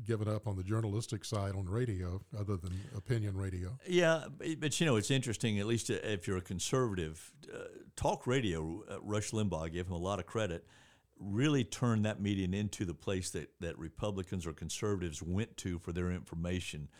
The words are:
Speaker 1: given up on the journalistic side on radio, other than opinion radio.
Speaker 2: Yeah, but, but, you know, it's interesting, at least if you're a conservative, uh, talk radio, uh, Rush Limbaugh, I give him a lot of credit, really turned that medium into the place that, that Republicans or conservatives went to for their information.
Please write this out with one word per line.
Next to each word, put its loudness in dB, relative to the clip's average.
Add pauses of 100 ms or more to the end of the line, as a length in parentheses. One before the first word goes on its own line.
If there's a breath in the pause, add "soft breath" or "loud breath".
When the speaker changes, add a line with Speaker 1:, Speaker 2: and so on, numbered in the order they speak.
Speaker 1:
given 0
up -2
on -2
the -4
journalistic 0
side -2
on -2
radio, -2 (160)
other 0
than -4 (220)
opinion 0
radio. -4
Speaker 2:
Yeah, 6 (120)
but, -4
but, 0
you 6
know, 8
it's 2
interesting, 2
at 2
least 2
if 0
you're 2
a 0
conservative, 0 (200)
uh, -10 (320)
talk 0
radio, 2
uh, -8
Rush -2
Limbaugh, 2
I -4
give -2
him -2
a -2
lot 0
of -6
credit, -2 (500 loud breath)
really 2
turned 2
that 0
medium 2
into 0
the -2
place -2
that, -6 (120)
that -4
Republicans -4
or -4
conservatives -2
went -2
to -4
for -6
their 0
information. -4 (100)